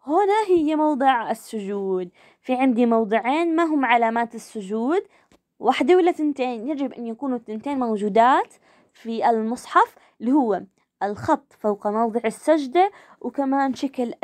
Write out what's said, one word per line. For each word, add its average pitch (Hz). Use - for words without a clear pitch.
هنا 403
هي 311
موضع 269
السجود. 196
في -
عندي 247
موضعين 233
ما 339
هم 302
علامات 233
السجود، 226
واحدة 254
ولا 359
تنتين؟ 254
يجب 269
أن 240
يكونوا 247
التنتين 233
موجودات 226
في 226
المصحف، 233
اللي 233
هو 220
الخط 202
فوق 208
موضع 220
السجدة 302
وكمان 269
شكل 254